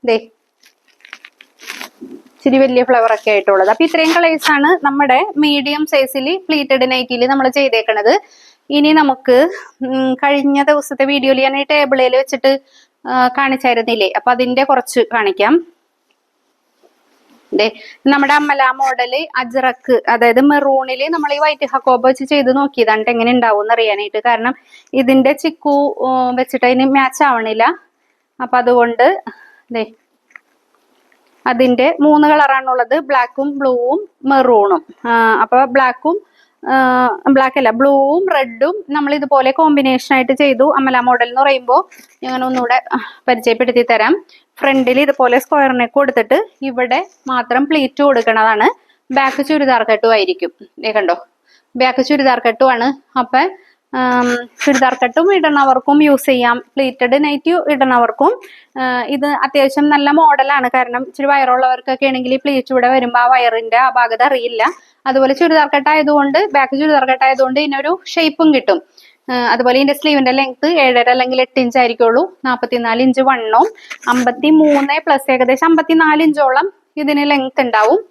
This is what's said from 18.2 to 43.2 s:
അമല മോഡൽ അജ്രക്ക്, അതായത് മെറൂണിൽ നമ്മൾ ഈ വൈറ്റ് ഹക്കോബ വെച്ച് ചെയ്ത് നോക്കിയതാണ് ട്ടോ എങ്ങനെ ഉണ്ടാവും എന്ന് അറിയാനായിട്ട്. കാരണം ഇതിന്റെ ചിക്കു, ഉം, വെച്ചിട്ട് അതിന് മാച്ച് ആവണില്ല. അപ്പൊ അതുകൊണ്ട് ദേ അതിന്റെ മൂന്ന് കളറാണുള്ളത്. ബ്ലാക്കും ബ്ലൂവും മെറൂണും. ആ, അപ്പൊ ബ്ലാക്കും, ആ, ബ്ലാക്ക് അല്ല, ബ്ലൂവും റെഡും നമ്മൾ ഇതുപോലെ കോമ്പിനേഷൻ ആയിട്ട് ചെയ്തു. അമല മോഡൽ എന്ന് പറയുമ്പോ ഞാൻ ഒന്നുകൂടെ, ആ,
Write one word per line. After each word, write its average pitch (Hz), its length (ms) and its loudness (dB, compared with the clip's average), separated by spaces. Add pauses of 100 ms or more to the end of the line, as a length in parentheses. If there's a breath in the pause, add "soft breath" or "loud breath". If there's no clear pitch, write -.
അമല 294 300 0
മോഡൽ 262 720 -2
അജ്രക്ക്, 254 720 -2
അതായത് 233 320 2
മെറൂണിൽ 269 680 0
നമ്മൾ 302 240 -2
ഈ 285 40 -4
വൈറ്റ് 294 360 -2
ഹക്കോബ 254 340 0
വെച്ച് 269 160 0
ചെയ്ത് 262 340 0
നോക്കിയതാണ് 233 440 0
ട്ടോ 233 100 -2
എങ്ങനെ 233 200 0
ഉണ്ടാവും 226 320 0
എന്ന് 220 100 0
അറിയാനായിട്ട്. 214 520 -2
കാരണം 240 300 -2 (380 soft breath)
ഇതിന്റെ 262 400 2
ചിക്കു, 285 640 -2
ഉം, 254 380 -2
വെച്ചിട്ട് 254 300 -4
അതിന് 254 200 2
മാച്ച് 269 380 0
ആവണില്ല. 233 560 0 (640)
അപ്പൊ 254 160 -2
അതുകൊണ്ട് 240 680 2 (480 loud breath)
ദേ 226 140 -6 (1600)
അതിന്റെ 254 540 0
മൂന്ന് 302 260 4
കളറാണുള്ളത്. 269 720 0
ബ്ലാക്കും 269 600 -4
ബ്ലൂവും 262 500 -2 (160)
മെറൂണും. 233 600 2 (200)
ആ, 226 360 2
അപ്പൊ 254 240 2
ബ്ലാക്കും, 269 560 -2 (480 soft breath)
ആ, 254 380 2 (220)
ബ്ലാക്ക് 262 280 2
അല്ല, 254 120 2
ബ്ലൂവും 277 600 0
റെഡും 277 580 -4
നമ്മൾ 285 260 -2
ഇതുപോലെ 269 360 0
കോമ്പിനേഷൻ 269 640 0
ആയിട്ട് 254 160 0
ചെയ്തു. 269 460 2
അമല 262 220 0
മോഡൽ 247 300 0
എന്ന് 254 120 -2
പറയുമ്പോ 269 480 0 (340 loud breath)
ഞാൻ 254 220 -6
ഒന്നുകൂടെ, 254 360 -2 (120)
ആ, - 340 -10